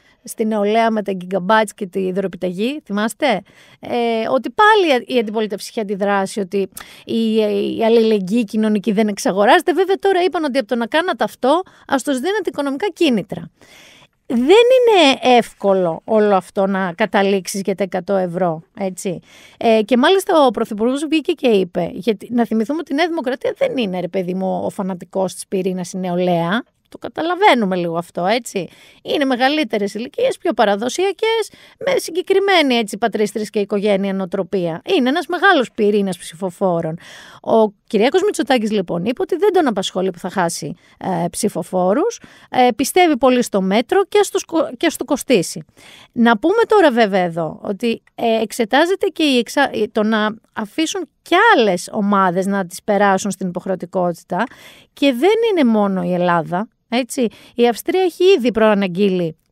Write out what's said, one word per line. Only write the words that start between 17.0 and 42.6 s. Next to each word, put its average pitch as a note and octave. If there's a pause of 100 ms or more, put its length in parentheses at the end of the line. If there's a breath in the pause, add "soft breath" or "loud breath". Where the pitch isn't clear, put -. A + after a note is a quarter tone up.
για G3
τα G3+
εκατό F#3
ευρώ, F3 (160)
έτσι. F#3 (380 loud breath)
Ε, A3
και B3+
μάλιστα E4
ο B3
Πρωθυπουργός A#3+
βγήκε D#4
και D4+
είπε: F#3
γιατί G3
να A#3+
θυμηθούμε A3+
ότι E4
η C#4
Νέα E4
Δημοκρατία E4
δεν C5
είναι, F#3
ρε F3+
παιδί F3+
μου, F#3
ο G3
φανατικός F#3
της -
πυρήνας, F#3
η F#3+
νεολαία. F3+ (280)
Το -
καταλαβαίνουμε D#4+
λίγο E3+
αυτό, F3
έτσι. G3+ (360 soft breath)
Είναι D4
μεγαλύτερες B3+
ηλικίες, E4
πιο E4
παραδοσιακές, E4+ (360 loud breath)
με C#5
συγκεκριμένη, F#4
έτσι, A3+
πατρίστρες G#3+
και A3
οικογένεια G3+
νοοτροπία. F3+ (160)
Είναι B3+
ένας D4+
μεγάλος E4+
πυρήνας G3+
ψηφοφόρων. E3+ (440 loud breath)
Ο A3 (180)
Κυριάκος B3+
Μητσοτάκης, A#3
λοιπόν, F3+
είπε C4
ότι F#4
δεν F#4
τον E4
απασχολεί F#3+
που E3+
θα F#3
χάσει, E3+ (240 soft breath)
ε, F3
ψηφοφόρους. G3 (300 loud breath)
Ε, B3